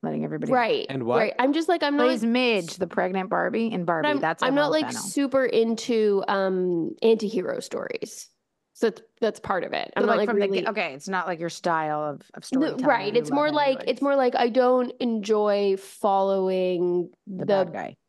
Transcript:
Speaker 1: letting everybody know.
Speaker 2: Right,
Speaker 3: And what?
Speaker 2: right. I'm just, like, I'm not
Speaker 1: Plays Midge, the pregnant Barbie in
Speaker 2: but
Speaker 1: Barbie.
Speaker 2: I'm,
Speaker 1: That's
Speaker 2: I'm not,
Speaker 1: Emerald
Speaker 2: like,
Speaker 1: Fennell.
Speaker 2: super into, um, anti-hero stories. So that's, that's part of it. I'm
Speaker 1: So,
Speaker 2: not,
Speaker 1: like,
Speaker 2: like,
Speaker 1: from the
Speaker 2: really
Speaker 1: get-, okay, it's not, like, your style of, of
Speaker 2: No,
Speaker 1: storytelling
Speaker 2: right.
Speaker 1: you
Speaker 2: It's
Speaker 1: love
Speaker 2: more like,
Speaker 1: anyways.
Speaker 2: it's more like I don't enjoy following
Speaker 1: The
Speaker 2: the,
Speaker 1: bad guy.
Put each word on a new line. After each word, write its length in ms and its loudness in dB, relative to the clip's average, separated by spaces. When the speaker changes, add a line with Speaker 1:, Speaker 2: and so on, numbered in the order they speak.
Speaker 1:
letting 220 -2
everybody 300 -2
know. 60 4
Speaker 2:
Right, 280 0
Speaker 3:
And 160 -4
what? 240 2
Speaker 2:
right. 100 -6
I'm 140 2
just, 160 -2
like, 140 2
I'm 140 0
not 100 2
Speaker 1:
Plays 180 0
Midge, 520 2
the 100 -4
pregnant 440 -2
Barbie 420 0
in 120 -2
Speaker 2:
but 80 0
Speaker 1:
Barbie. 0 -
Speaker 2:
I'm, 120 0
Speaker 1:
That's 220 0
Speaker 2:
I'm 120 2
not, 160 2
Speaker 1:
Emerald 0 -
Speaker 2:
like, 160 2
Speaker 1:
Fennell. 60 -8
Speaker 2:
super 520 0
into, 840 2
um, 720 0
anti-hero 580 2
stories. 680 -10
So 160 0
that's, 120 -14
that's 200 0
part 240 -2
of 80 -6
it. 240 -4
I'm 80 2
Speaker 1:
So, 20 2
Speaker 2:
not, 100 4
Speaker 1:
like, 20 2
Speaker 2:
like, 100 2
Speaker 1:
from 100 2
the 80 2
Speaker 2:
really 20 0
Speaker 1:
get-, 200 0
okay, 260 -4
it's 140 -14
not, 180 -2
like, 140 -4
your 100 -4
style 520 -2
of, 200 -6
of 160 -16
Speaker 2:
No, 260 0
Speaker 1:
storytelling 20 -8
Speaker 2:
right. 360 2
Speaker 1:
you 20 4
Speaker 2:
It's 140 0
Speaker 1:
love 20 -2
Speaker 2:
more 200 2
like, 300 0
Speaker 1:
anyways. 40 -6
Speaker 2:
it's 140 -2
more 160 2
like 180 2
I 140 2
don't 520 2
enjoy 760 2
following 1300 0
Speaker 1:
The 80 -6
Speaker 2:
the, 0 -
Speaker 1:
bad 260 2
guy. 240 -10